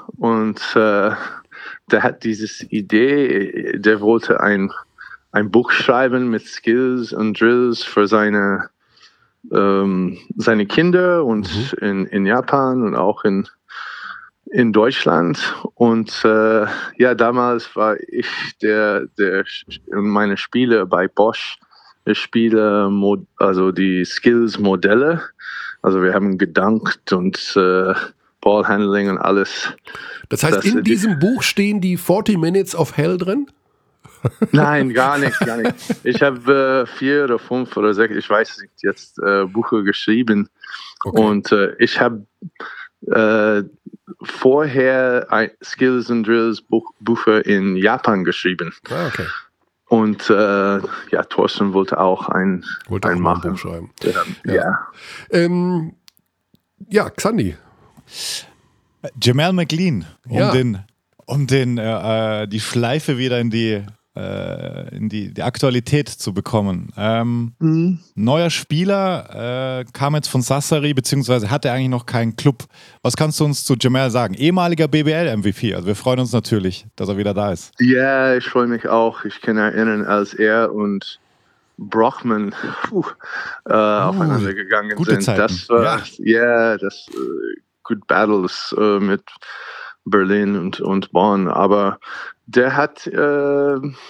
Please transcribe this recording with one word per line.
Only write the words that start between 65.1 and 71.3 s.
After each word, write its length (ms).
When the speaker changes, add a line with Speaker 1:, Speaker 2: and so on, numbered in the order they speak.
Speaker 3:
die 80
Aktualität 680
zu 240
bekommen. 640
Ähm, 640
Speaker 1:
Mhm. 400
Speaker 3:
neuer 340
Spieler, 1300
äh, 140
kam 220
jetzt 120
von 140
Sassari, 520
beziehungsweise 560